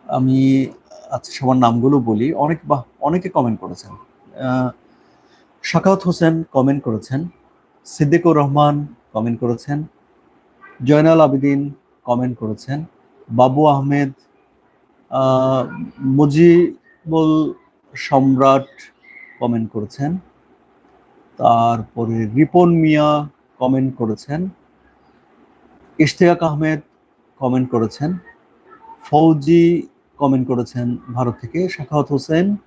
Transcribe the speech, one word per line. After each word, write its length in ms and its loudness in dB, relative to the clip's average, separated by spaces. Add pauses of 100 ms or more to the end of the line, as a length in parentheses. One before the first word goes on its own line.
আমি, 600 2 (440)
আচ্ছা, 220 -10
সবার 240 0
নামগুলো 440 2
বলি। 340 -2
অনেক, 300 -2
বাহ, 180 -2 (180)
অনেকে 280 -2
কমেন্ট 320 -2
করেছেন। 300 -16
আহ, 800 -8 (920)
শাকাওয়াত 440 0
হোসেন 360 0
কমেন্ট 420 0
করেছেন, 440 -6 (560)
সিদ্দিকুর 520 2
রহমান 500 2 (260)
কমেন্ট 280 -4
করেছেন, 440 -4 (1000)
জয়নাল 360 6
আবেদিন 540 2 (300)
কমেন্ট 340 -2
করেছেন, 460 -8 (460)
বাবু 360 2
আহমেদ, 460 0 (1000)
আহ, 560 0 (340)
মুজিবুল 1500 2 (400)
সম্রাট 720 2 (720)
কমেন্ট 320 -4
করেছেন, 440 -6 (1200)
তারপরে 880 -4 (100)
রিপন 380 2
মিয়া 540 0 (300)
কমেন্ট 380 -2
করেছেন, 520 -8 (1500)
ইশতিয়াক 440 2
আহমেদ 380 -2 (580)
কমেন্ট 320 -2
করেছেন, 480 -4 (920)
ফৌজি 720 4 (340)
কমেন্ট 320 0
করেছেন 480 -4 (180)
ভারত 260 -2
থেকে, 280 -4
শাখাওয়াত 440 -4
হোসেন 440 0 (100)